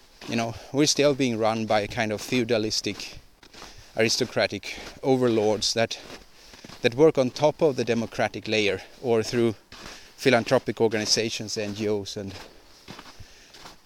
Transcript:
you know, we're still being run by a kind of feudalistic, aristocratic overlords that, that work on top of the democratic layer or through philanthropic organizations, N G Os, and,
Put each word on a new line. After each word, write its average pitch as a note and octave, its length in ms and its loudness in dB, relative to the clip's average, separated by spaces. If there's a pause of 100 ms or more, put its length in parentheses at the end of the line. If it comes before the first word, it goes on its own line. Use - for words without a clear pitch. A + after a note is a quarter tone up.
(260)
you A2+ 80 -4
know, A2+ 220 -4 (160)
we're C#3+ 140 2
still C#3+ 280 4
being B2+ 240 0
run A2 260 0
by G#2+ 180 2
a G#2 40 -2
kind A2 240 -2
of G#2 100 -4
feudalistic, A2 1000 -2 (760)
aristocratic A2 800 0 (240)
overlords A2+ 760 2
that, A2+ 260 -2 (800)
that A2+ 140 0
work D3+ 220 6
on B2+ 120 2
top D3 320 0
of C#3+ 140 2
the B2 80 -2
democratic A2+ 640 -2
layer G#2 320 0 (200)
or A2+ 220 2
through A#2 320 2 (640)
philanthropic B2 640 2
organizations, A2 760 0
N G#2 200 -6
G G#2 120 -2
Os, G2+ 280 -4
and, G2 180 -10 (1500)